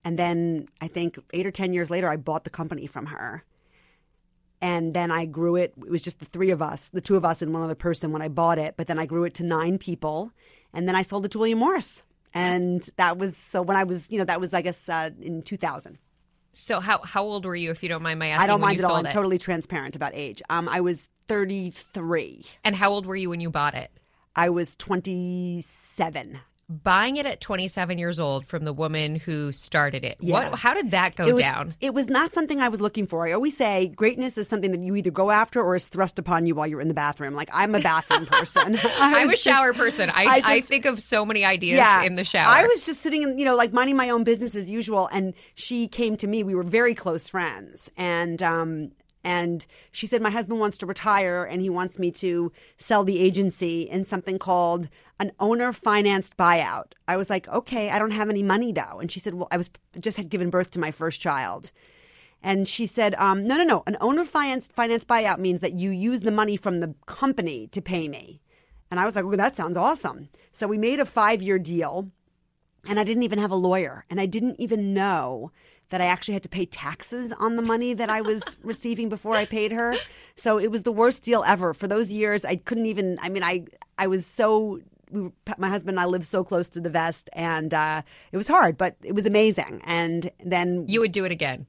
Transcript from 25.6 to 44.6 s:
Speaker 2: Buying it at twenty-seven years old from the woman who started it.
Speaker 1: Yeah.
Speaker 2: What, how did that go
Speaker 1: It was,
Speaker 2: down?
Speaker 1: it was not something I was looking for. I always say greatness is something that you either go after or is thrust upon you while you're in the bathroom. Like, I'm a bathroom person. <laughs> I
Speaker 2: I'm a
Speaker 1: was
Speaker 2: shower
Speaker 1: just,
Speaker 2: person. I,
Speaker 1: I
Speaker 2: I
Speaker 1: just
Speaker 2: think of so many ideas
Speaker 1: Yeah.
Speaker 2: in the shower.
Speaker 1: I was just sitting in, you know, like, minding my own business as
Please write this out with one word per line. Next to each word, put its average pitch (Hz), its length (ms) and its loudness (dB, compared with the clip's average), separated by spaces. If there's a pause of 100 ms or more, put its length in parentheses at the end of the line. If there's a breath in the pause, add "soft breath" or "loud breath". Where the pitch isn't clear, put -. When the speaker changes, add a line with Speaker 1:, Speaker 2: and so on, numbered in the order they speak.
Speaker 2:
Buying 196 500 2
it 285 100 -4
at - 140 -6
twenty-seven 185 580 -4
years 170 200 -4
old 139 280 -2
from 156 180 -6
the 147 80 -4
woman 156 440 -2
who 151 340 -4
started 139 520 -2
it. - 160 -8
Speaker 1:
Yeah. 190 300 2
Speaker 2:
What, - 100 -6
how 247 140 4
did 302 180 0
that 180 240 2
go 190 120 2
Speaker 1:
It 247 80 8
was, 247 80 6
Speaker 2:
down? 147 360 -2
Speaker 1:
it 262 140 -2
was 269 160 0
not 285 240 2
something 311 260 0
I 247 100 2
was 208 120 -2
looking 208 240 0
for. 170 220 -2
I 165 60 0
always 277 220 0
say 190 340 2
greatness 240 480 0
is 208 100 -4
something 196 240 0
that 175 100 -2
you 190 140 -2
either 180 160 0
go 190 180 2
after 220 320 4
or 180 140 2
is 180 120 -2
thrust 190 300 -2
upon 170 300 0
you 160 80 2
while 151 100 -2
you're 151 160 -6
in 156 60 -2
the 160 80 0
bathroom. 147 400 -2
Like, - 180 -6
I'm 208 220 2
a 202 60 2
bathroom 165 440 2
person. 233 500 4
<laughs> - 80 0
I 285 380 6
Speaker 2:
I'm 294 60 4
a 359 40 2
Speaker 1:
was 453 100 4
Speaker 2:
shower 269 320 6
Speaker 1:
just, 240 60 -4
Speaker 2:
person. 226 300 2
I, 185 160 4
Speaker 1:
I 262 180 8
Speaker 2:
I 220 160 6
Speaker 1:
just 254 100 -2
Speaker 2:
think 277 160 2
of 240 140 2
so 214 260 0
many 208 200 2
ideas 185 320 4
Speaker 1:
Yeah. 208 260 8
Speaker 2:
in 185 120 2
the 180 100 0
shower. 196 260 6
Speaker 1:
I 320 140 10
was 466 180 4
just 320 180 -4
sitting 302 200 0
in, 269 160 0
you 277 80 0
know, 254 100 6
like, 240 160 4
minding 254 240 2
my 254 140 2
own 233 140 2
business 226 320 0
as 196 160 -6